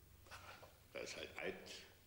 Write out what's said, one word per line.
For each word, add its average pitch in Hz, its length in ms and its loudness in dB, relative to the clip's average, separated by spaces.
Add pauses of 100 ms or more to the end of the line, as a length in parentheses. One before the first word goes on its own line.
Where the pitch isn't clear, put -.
(300)
Aber - 400 -6 (240)
da 60 60 6
ist - 180 4
halt 80 120 2 (100)
Eid 90 320 4 (360)